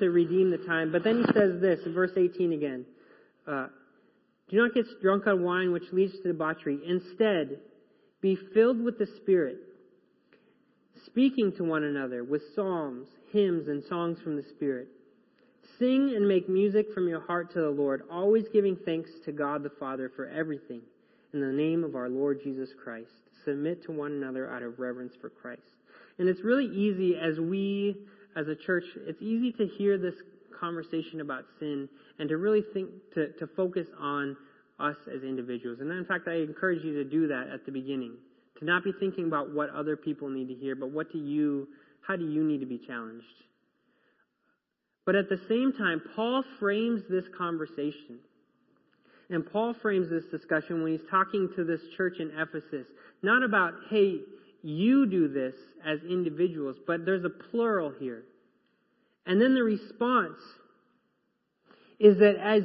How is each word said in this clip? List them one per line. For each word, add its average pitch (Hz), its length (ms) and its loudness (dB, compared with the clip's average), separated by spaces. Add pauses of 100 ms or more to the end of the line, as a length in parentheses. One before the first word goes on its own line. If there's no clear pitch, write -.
to 185 100 4
redeem 175 400 4
the 175 80 0
time, 160 340 0
but 175 120 2
then 226 200 4
he 233 80 6
says 190 280 4
this 175 260 4
in 165 80 -4
verse 180 240 2
eighteen 175 340 2
again, 139 320 -4 (600)
uh, 135 220 -6 (840)
"Do 190 80 2
not 240 160 6
get 240 100 4 (160)
drunk 196 260 4
on 190 160 4
wine, 180 300 2
which 175 180 -4
leads 185 280 2
to - 60 -8
debauchery. 160 600 -2
Instead, 180 760 0 (600)
be 190 160 2 (160)
filled 226 260 6
with 233 200 -2
the 208 80 0 (160)
Spirit, 170 340 4 (1500)
speaking 254 500 2
to 175 80 -4
one 156 200 0
another 135 400 -4
with 143 180 -2 (120)
psalms, 156 540 -4 (240)
hymns, 180 360 2
and 143 160 -2
songs 170 360 -2
from 156 160 -4
the 143 140 -6
Spirit. 131 380 -4 (920)
Sing 262 360 4
and 202 140 4
make 185 180 4
music 202 460 2
from 180 160 0
your 165 120 -2
heart 175 340 -4
to 175 80 0
the 151 80 2
Lord, 139 400 0
always 202 420 4
giving 196 320 4
thanks 165 260 -4 (140)
to 156 80 -6
God 147 300 -4
the 143 80 -8 (100)
Father 131 340 -8
for - 140 -10
everything 147 540 -8 (500)
in 147 80 -2
the 139 60 0
name 156 380 0
of 143 100 -6
our 127 160 -6
Lord 139 340 0
Jesus 131 240 -6 (160)
Christ. 113 240 -12 (360)
Submit 151 400 -4
to 170 80 -10
one 147 200 -6
another 131 380 -6
out 123 120 -10
of 120 160 -10
reverence 127 400 -8
for - 120 -14
Christ." - 320 -18 (560)
And 185 100 4
it's 185 160 0
really 254 220 4
easy 190 500 2
as 160 240 0
we, 196 560 0 (400)
as 156 120 -4
a 156 60 -4
church, 175 300 -2 (220)
it's 156 160 -10
easy 226 300 0
to 226 140 0
hear 202 300 0
this 180 200 -4 (440)
conversation 165 640 -6
about 139 220 -8 (140)
sin 143 300 -6 (300)
and 151 100 -4
to 156 80 0
really 208 260 2 (120)
think, 190 160 -6 (240)
to, 156 240 0
to 160 80 -8 (100)
focus 185 300 -2 (120)
on 143 380 -4 (420)
us 147 180 -2 (200)
as 131 60 -10
individuals. 123 580 -8
And 143 100 -8
in 180 140 -6
fact, 180 240 -4
I 165 140 -2
encourage 160 420 -2
you 160 80 -4 (100)
to - 20 -8
do 151 240 0
that 135 220 -4
at 135 140 -14
the 139 80 -10
beginning, 131 440 -6 (420)
to 151 80 -10
not 180 180 2
be 196 160 0
thinking 185 280 -2
about 147 260 -2
what 147 160 -2
other 147 260 -4
people 143 320 -8
need 131 200 -6
to 127 60 -12
hear, 135 220 -6
but 135 140 -8
what 156 200 -6
do - 60 -8
you, 143 520 -2 (380)
how 190 100 -2
do 170 120 -4
you 151 160 0
need 151 160 0
to 131 60 -6
be 123 100 -8
challenged? 117 480 -12 (1800)
But 185 100 4
at 196 140 0
the 185 180 -2
same 254 240 2
time, 170 300 -2 (120)
Paul 247 300 0 (140)
frames 214 500 0
this 185 160 0 (140)
conversation, 151 800 -6 (1120)
and 170 200 -2
Paul 226 300 0
frames 185 300 0
this 165 160 -4
discussion 160 560 -4
when 160 100 -2
he's 160 180 -6
talking 190 460 2
to 180 80 -2
this 165 160 -2 (160)
church 180 220 -2
in 160 180 -6
Ephesus, 151 500 -6 (360)
not 233 200 4
about, 202 300 2 (160)
"Hey, 196 320 4 (420)
you 214 440 4
do 185 200 4
this 135 280 -2 (280)
as 156 200 -2
individuals," 165 720 -2 (100)
but 170 200 -2
there's 185 180 0
a 170 60 -4
plural 214 680 -2
here. 123 260 -10 (1000)
And 185 160 4
then 262 140 6
the 262 80 4
response 220 800 0 (1600)
is 208 200 10
that 202 180 8
as 208 280 4